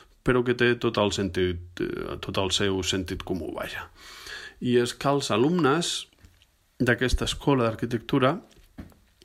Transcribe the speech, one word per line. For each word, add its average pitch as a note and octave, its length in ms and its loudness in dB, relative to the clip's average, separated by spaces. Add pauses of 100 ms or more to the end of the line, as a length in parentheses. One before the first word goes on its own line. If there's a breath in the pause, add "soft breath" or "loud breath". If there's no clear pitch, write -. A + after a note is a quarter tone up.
(180 loud breath)
però B2 240 2
que B2 120 0
té A#2+ 200 4
tot A#2 240 -2
el G#2 140 4
sentit, F2+ 680 -2
eh, - 380 -6
tot - 200 -8
el G2 120 0
seu G2 320 0
sentit F#2+ 400 -4
comú, - 320 -6
vaja. - 320 -10 (720 loud breath)
I B2 200 0
és A#2+ 160 4
que - 160 -2
els C#3 220 2
alumnes D3+ 640 2 (880)
d'aquesta A#2+ 440 2
escola C3 400 0
d'arquitectura B2 720 0 (920)